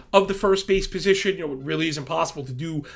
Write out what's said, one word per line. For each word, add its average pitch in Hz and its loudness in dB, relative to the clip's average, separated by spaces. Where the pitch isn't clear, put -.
of 196 6
the 196 -2
first 190 2
base 190 2
position. 190 2
You 165 -6
know, 147 -4
it 131 -8
really 156 -2
is 151 -4
impossible 156 -2
to 131 -10
do 147 -4